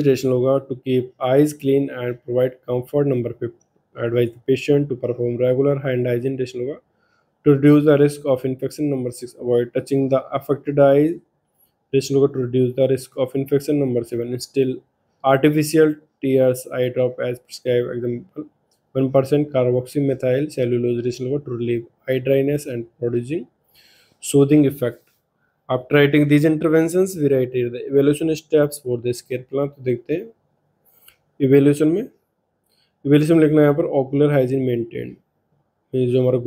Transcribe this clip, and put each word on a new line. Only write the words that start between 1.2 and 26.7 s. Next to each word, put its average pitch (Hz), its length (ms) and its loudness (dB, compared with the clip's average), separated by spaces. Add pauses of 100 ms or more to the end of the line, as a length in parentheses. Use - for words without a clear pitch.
eyes 147 260 4
clean 139 360 0
and 123 360 -8
provide 127 400 0
comfort। 127 420 -2
Number 120 260 -2
fifth, - 320 -12 (300)
advise 120 360 -2
the - 160 -20
patient 143 420 0
to 127 60 -6
perform 120 420 -4
regular 135 500 0
hand 123 200 -2
hygiene। 123 300 -4
रेशनल 123 300 -8
होगा 156 120 -12 (640)
to 147 100 8
reduce 147 300 6
the 147 120 6
risk 147 280 0
of 131 200 0
infection। 135 440 -6
Number 127 300 -4
six, 123 200 -16
avoid 120 360 0
touching 135 340 -2
the 135 100 2 (200)
affected 143 480 -2
eyes। 147 260 4 (800)
रेशनल 135 240 0
होगा 143 160 2
to 135 60 -6
reduce 123 400 0
the 131 80 4
risk 131 280 -4 (100)
of - 100 -8
infection। 143 440 -2
Number 123 240 -2
seven, 120 360 -6
instill 131 340 -2 (500)
artificial 151 680 2 (280)
tears 131 440 0 (120)
eye 127 120 -2
drop 127 380 -2
as 123 120 -8
prescribed, 123 540 -4
example 120 500 -8 (520)
one 135 180 0
percent 143 400 0
carboxymethyl 131 1040 -2
cellulose। 120 480 -2
रेशनल 127 260 -6
होगा 147 140 -6
to 127 160 -10
relieve 117 260 -4 (220)
eye 131 100 -2
dryness 139 540 -2
and 117 120 -8 (140)
producing 123 480 -6 (720)
soothing 143 540 4
effect। - 260 -6 (720)
After 127 260 -2
writing 143 320 4
these 147 180 4
interventions, 165 720 2